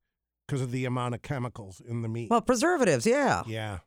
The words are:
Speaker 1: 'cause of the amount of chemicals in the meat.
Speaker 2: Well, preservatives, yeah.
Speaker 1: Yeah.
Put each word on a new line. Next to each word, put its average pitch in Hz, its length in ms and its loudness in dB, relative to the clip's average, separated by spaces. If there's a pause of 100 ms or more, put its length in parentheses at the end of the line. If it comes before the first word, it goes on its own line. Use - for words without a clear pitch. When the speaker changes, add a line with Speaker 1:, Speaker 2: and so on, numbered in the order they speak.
(480)
Speaker 1:
'cause 135 140 -2
of 127 100 -4
the 127 140 -2
amount 123 300 -2
of - 60 -10
chemicals 120 640 -8
in 117 160 -4
the 117 60 -4
meat. 117 220 -6
Speaker 2:
Well, 226 120 4
preservatives, 247 640 4
yeah. 226 400 4
Speaker 1:
Yeah. 110 420 -6